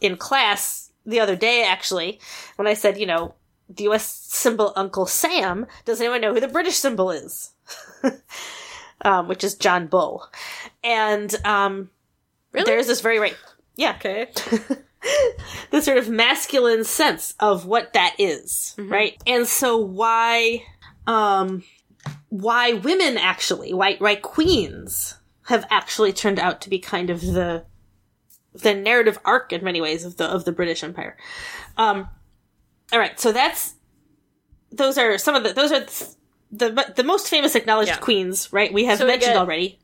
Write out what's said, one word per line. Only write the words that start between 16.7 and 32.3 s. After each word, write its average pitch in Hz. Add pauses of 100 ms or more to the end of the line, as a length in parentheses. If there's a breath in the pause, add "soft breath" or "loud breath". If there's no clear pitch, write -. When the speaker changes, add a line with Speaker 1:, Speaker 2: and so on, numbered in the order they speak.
Speaker 1:
sense 220
of 196
what 226
that 180
is, -
Speaker 2:
Mm-hmm. 202
Speaker 1:
right? 202
And 240
so 240
why, 226 (420 loud breath)
um, 196 (680 soft breath)
why 233
women 277
actually, 180
why, 190
why 208
queens - (280)
have 226
actually -
turned 196
out 175
to -
be 190
kind 180
of 170
the, 175 (880)
the 214
narrative 214
arc 247
in 170
many 175
ways 165
of 175
the, 165
of 175
the 175
British 165
Empire. - (600 loud breath)
Um, 202 (840)